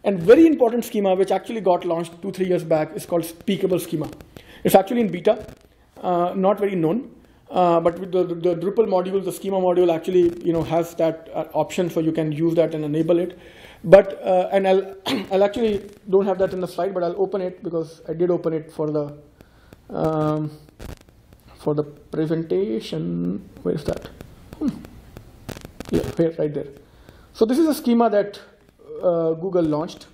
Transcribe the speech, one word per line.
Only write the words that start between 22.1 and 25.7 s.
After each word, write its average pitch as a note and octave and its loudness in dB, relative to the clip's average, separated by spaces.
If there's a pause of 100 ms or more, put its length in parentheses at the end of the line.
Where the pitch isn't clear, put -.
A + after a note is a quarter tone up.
Where F2 -2
is - -6
that? - -6 (480)
Hmm. C#4 -2 (1200)